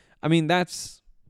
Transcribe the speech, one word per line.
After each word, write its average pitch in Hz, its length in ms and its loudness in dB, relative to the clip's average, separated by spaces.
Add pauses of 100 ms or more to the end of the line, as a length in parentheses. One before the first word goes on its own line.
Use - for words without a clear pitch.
(240)
I 151 60 0
mean, 160 180 4
that's, - 540 -2 (280)